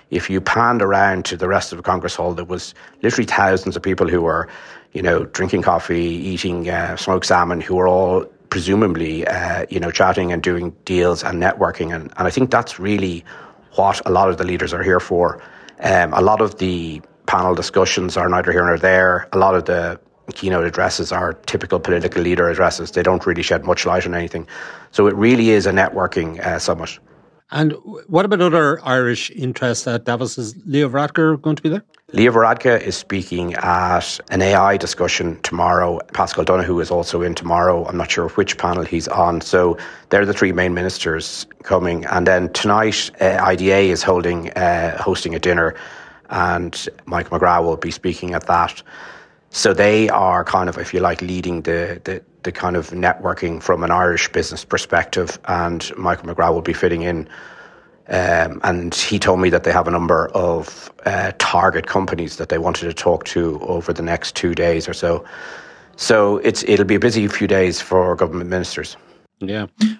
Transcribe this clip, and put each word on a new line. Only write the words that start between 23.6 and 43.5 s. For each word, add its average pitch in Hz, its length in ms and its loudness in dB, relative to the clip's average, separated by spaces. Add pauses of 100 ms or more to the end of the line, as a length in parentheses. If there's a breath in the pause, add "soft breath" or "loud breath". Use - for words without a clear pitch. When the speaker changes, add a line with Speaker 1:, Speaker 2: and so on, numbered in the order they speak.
Speaker 1:
much 87 200 0
light 90 220 0
on 87 80 -4
anything. 85 320 -6 (420 loud breath)
So 101 160 4
it 101 80 6
really 113 380 6
is 98 160 6
a 98 40 4
networking, 90 680 0
uh, 87 180 -2
summit. 80 400 -4 (540 soft breath)
Speaker 2:
And 151 200 2
w-, - 360 -12
what 185 180 2
about 185 160 0
other 160 420 2
Irish 127 460 0
interests 127 560 -4
at 117 200 -4
Davos? 120 340 -4
Is 113 160 -10 (100)
Leo 143 240 2
Varadkar 147 500 0
going 156 160 0
to - 60 -6
be 160 80 0
there? 196 140 -2 (300)
Speaker 1:
Leo 123 180 6
Varadkar 113 500 4
is 92 160 -6
speaking 90 560 -6
at 90 640 0 (120)
an 95 100 0
A 98 140 4
I 98 220 4
discussion 87 640 -2
tomorrow. 87 580 2 (140)
Paschal 87 300 0
Donohoe 90 360 2
is 80 100 -2
also 87 320 -2
in 87 140 -2
tomorrow. 87 500 2
I'm 87 120 -6
not 82 120 -4
sure 82 200 -2
which - 280 0
panel 87 260 -2
he's 80 240 -4
on. 87 340 2
So 90 360 2 (320 loud breath)
they're 101 160 4
the 101 80 0
three 95 180 2
main 90 220 0
ministers 87 720 -4 (160)
coming. 85 440 0
And 87 200 0
then 90 280 4
tonight, 107 580 0 (100)
uh, 95 180 4
I 92 160 2